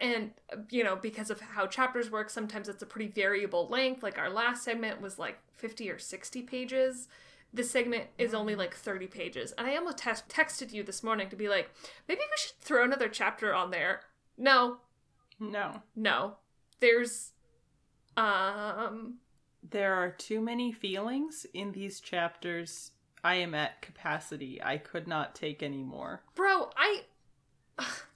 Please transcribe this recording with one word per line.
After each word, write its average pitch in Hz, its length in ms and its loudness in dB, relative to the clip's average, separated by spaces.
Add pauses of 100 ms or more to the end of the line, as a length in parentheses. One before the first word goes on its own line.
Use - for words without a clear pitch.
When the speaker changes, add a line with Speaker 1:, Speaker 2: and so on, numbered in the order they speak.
Speaker 1:
and, 226 320 0 (360)
you 233 140 2
know, 190 140 2
because 214 320 -6
of 208 100 -4
how - 260 -2
chapters 240 460 0
work, 214 180 -2
sometimes 214 380 -6
it's 202 160 -8
a 214 40 -10
pretty 214 200 -6
variable 196 640 2
length. 262 340 2
Like, 196 140 -4
our - 120 0
last 233 360 2
segment 226 340 -2
was, 196 180 -10
like, - 220 -6 (140)
fifty 220 360 -8
or - 100 -6
sixty - 420 -10
pages. 254 640 0 (480)
This 240 140 0
segment 240 380 2 (100)
is 233 160 2
only, 214 200 0
Speaker 2:
Mm-hmm. 202 80 0
Speaker 1:
like, 175 140 -2
thirty 190 320 -6
pages. 165 460 -6
And 233 140 -4
I 277 100 0
almost 339 220 -4
tex-, 226 280 -4
texted 311 460 0
you 214 100 -6
this 196 200 -8
morning 208 260 0
to 202 60 -12
be 208 120 -4
like, 196 220 2 (380)
"Maybe 370 140 0
we 605 160 -2
should - 220 -4
throw 247 240 6
another 254 240 4
chapter 208 460 0
on 190 180 2
there." 175 300 0 (360)
No. 247 420 6 (600)
Speaker 2:
No. 208 440 -6 (120)
Speaker 1:
No. 202 420 2 (420)
There's, 233 520 6 (840)
um, 208 1000 2 (520)
Speaker 2:
There 196 260 2
are 180 180 4
too 214 300 -2
many 240 300 0
feelings 226 840 -2
in 196 180 -6
these 196 300 -8
chapters. 170 880 -4 (320)
I 180 120 4
am 175 200 0
at 151 260 -2
capacity. 151 800 -6
I 143 160 0
could 160 300 -8
not 156 280 -2
take 151 280 -6
any 139 200 -4
more. - 400 -8 (120)
Speaker 1:
Bro, 381 400 4
I, 381 280 2 (760)
<sighs> - 80 -4 (300)